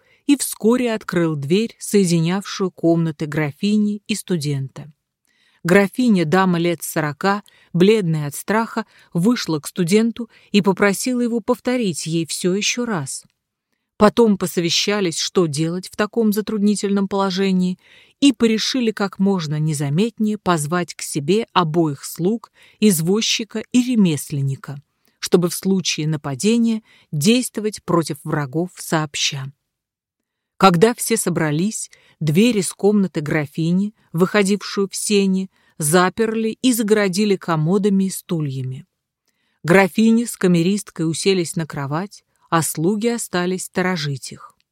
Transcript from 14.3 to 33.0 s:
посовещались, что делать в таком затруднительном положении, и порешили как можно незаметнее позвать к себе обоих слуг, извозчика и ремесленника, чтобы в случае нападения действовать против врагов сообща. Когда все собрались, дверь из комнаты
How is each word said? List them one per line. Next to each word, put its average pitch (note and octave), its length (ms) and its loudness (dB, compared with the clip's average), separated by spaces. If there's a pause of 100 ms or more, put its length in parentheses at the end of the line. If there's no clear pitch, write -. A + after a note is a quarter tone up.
посовещались, F#3 840 -2
что - 260 0
делать D#3+ 420 -4
в - 60 -20
таком G#3+ 380 0
затруднительном G3+ 720 0
положении, F#3+ 720 0 (400)
и C#4 140 4
порешили A#3 580 0
как G3+ 300 -4
можно E3 400 0
незаметнее D#3 800 -2
позвать E3+ 560 -2
к - 80 -18
себе F3+ 500 -2
обоих D#3+ 520 0
слуг, G#3 460 -4 (300)
извозчика G#3 880 0
и B3 100 2
ремесленника, D3 1000 -2 (380)
чтобы F3 300 2
в - 40 -8
случае F#3 540 -2
нападения G#3+ 720 0 (300)
действовать G#3+ 720 0
против E3 400 -2
врагов D#3 500 -4
сообща. D3 800 -6 (1040)
Когда F#3+ 380 4
все - 220 -4
собрались, E3 720 -2 (300)
дверь G3+ 400 2
из - 140 -2
комнаты G3 480 0